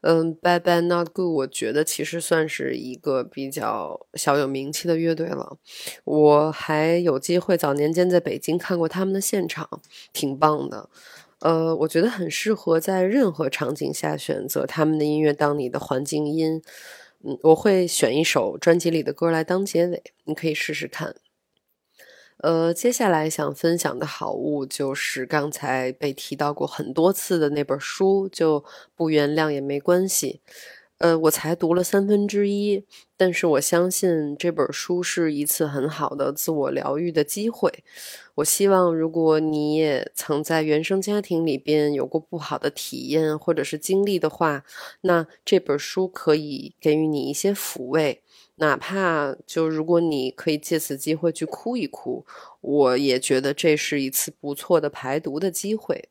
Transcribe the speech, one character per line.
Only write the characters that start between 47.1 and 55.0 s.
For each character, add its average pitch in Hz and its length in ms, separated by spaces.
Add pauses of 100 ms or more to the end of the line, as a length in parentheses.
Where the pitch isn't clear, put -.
一 - 20
些 196 200
抚 - 320
慰， 143 380 (340)
哪 147 200
怕 165 600 (100)
就 160 220
如 156 160
果 170 160
你 143 320
可 - 180
以 151 80
借 156 220
此 139 160
机 151 180
会 165 160
去 160 160
哭 240 300
一 160 100
哭， - 400 (340)
我 135 380
也 131 220
觉 131 200
得 139 140
这 156 220
是 147 240
一 135 100
次 - 300
不 143 120
错 160 280
的 143 100
排 135 300